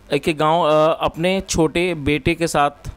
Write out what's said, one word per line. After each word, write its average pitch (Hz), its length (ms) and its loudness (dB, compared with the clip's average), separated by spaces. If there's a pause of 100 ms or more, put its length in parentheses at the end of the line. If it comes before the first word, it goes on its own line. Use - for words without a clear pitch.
(140)
एक 147 240 -2
गांव, 156 240 2
अ, 156 400 4
अपने 175 400 -2
छोटे 170 520 0
बेटे 151 420 -2
के 165 120 -2
साथ 143 500 -2